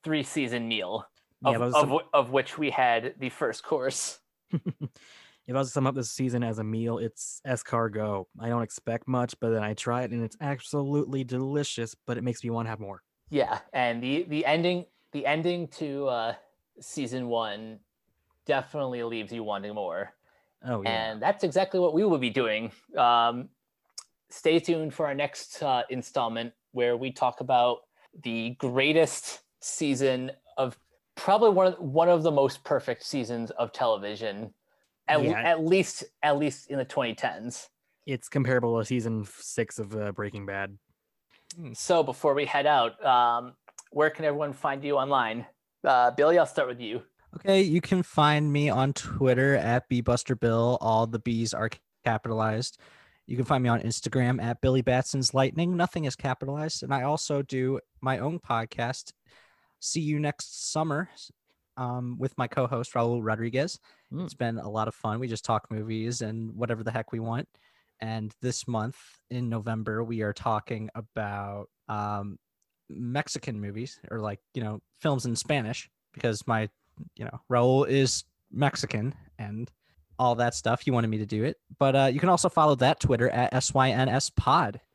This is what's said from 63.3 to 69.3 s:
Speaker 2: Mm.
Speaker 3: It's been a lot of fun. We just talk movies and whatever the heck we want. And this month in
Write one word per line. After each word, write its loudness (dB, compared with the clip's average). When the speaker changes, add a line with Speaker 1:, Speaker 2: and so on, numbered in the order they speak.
Speaker 2:
Mm. -6
Speaker 3:
It's -12
been -2
a -8
lot 0
of -6
fun. -2
We -4
just -6
talk 0
movies -4
and -6
whatever -4
the -4
heck -4
we -4
want. -4
And -6
this -4
month -4
in -4